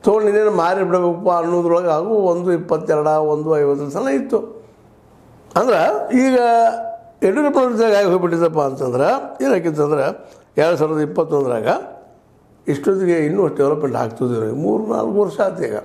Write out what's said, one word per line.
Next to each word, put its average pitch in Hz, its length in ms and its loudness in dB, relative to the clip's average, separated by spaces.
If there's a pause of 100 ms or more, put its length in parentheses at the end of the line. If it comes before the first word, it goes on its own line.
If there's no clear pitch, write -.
ತೊಗೊಂಡು 214 240 4
ಇನ್ನೇನು 208 240 2
ಮಾರಿ 185 320 0
ಬಿಡಬೇಕಪ್ಪ 175 460 0
ಅನ್ನೋದ್ರೊಳಗೆ 170 580 0
ಹಾಗೂ 165 220 0
ಒಂದು 180 440 0
ಇಪ್ಪತ್ತೆರಡ, 160 540 0
ಒಂದು 156 520 0
ಐವತ್ತರ 143 400 -2
ತನಕ 269 120 -2
ಇತ್ತು. - 520 -4 (920)
ಅಂದ್ರೆ 214 540 2 (180)
ಈಗ 254 120 4 (840)
ಯಡಿಯೂರಪ್ಪನವ್ರ 254 520 2
ಜಾಗ 220 200 2
ಆಗಿ 202 120 4
ಹೋಗ್ಬಿಟ್ಟಿದ್ದಪ್ಪ 170 520 0
ಅಂತಂದ್ರೆ 139 840 -2
ಏನಾಕಿತ್ತಂದ್ರೆ 156 840 0 (280)
ಎರಡು 160 200 2
ಸಾವಿರದ 156 220 0
ಇಪ್ಪತ್ತೊಂದರಾಗ 147 680 -2 (1000)
ಇಷ್ಟೊತ್ತಿಗೆ 170 580 0
ಇನ್ನೂ 185 180 0
ಅಷ್ಟು 151 140 -2
development 143 380 0
ಆಗ್ತಿದ್ವಿ. 113 560 -4
ಮೂರು 208 340 -2
ನಾಲ್ಕು 214 360 -2
ವರ್ಷ 185 180 -2
ಆಯ್ತು 175 260 -2
ಈಗ. 107 200 -6